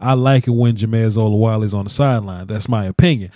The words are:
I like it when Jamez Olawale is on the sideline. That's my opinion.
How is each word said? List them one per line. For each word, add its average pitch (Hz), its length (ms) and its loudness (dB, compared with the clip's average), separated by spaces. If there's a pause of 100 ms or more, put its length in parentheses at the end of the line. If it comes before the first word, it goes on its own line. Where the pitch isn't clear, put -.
I 127 120 0
like 131 340 2
it 123 60 0
when 117 240 2
Jamez 110 400 0
Olawale 110 480 2
is 101 100 -4
on 101 80 -4
the 101 80 -8
sideline. 101 560 -2
That's 107 220 -8
my 110 160 -2
opinion. 101 520 0